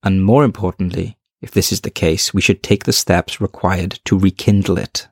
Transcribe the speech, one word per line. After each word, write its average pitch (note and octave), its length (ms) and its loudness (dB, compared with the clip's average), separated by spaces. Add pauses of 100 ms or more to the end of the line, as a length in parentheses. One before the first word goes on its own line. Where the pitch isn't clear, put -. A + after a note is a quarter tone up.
and F#2+ 220 2
more B2 180 6
importantly, F2+ 720 -4 (240)
if - 120 -16
this - 180 0
is - 120 -4
the G2+ 80 -8
case, - 440 -2
we F#2+ 60 2
should - 200 2
take - 240 0
the - 80 -2
steps - 480 0
required F#2 680 -4
to G2 120 2
rekindle G2 600 2
it. - 340 -8